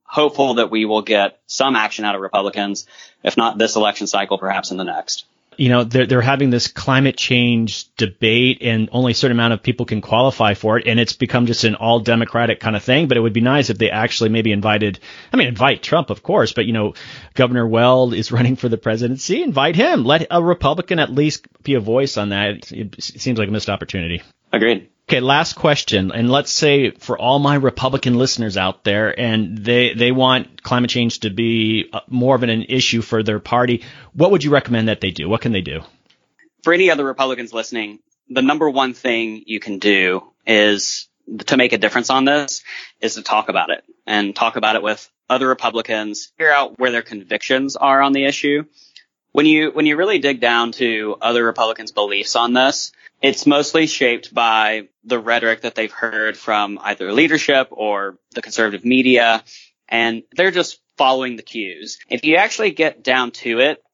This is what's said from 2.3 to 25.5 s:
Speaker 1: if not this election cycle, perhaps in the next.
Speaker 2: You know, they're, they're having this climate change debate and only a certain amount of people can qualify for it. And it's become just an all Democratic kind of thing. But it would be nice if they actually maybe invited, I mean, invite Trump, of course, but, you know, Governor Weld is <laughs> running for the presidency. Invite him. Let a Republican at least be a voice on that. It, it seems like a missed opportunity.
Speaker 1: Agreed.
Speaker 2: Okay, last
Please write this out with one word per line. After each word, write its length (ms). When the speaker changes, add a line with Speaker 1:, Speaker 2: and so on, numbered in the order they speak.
Speaker 1:
if 140
not 220
this 180
election 300
cycle, 320
perhaps 340
in 40
the 80
next. 400
Speaker 2:
You 120
know, 160
they're, 220
they're 140
having 300
this 180
climate 480
change 800
debate 640
and 320
only 200
a 20
certain 220
amount 160
of 100
people 240
can 140
qualify 540
for 240
it. 80
And 120
it's 140
become 340
just 180
an 100
all 260
Democratic 600
kind 160
of 60
thing. 260
But 80
it 40
would 120
be 80
nice 300
if 80
they 120
actually 400
maybe 220
invited, 460
I 40
mean, 120
invite 340
Trump, 280
of 120
course, 300
but, 140
you 60
know, 220
Governor 320
Weld 480
is 180
<laughs> 0
running 240
for 120
the 100
presidency. 640
Invite 340
him. 280
Let 260
a 120
Republican 560
at 140
least 340
be 120
a 60
voice 360
on 140
that. 420
It, 260
it 220
seems 180
like 100
a 40
missed 180
opportunity. 520
Speaker 1:
Agreed. 360
Speaker 2:
Okay, 140
last 320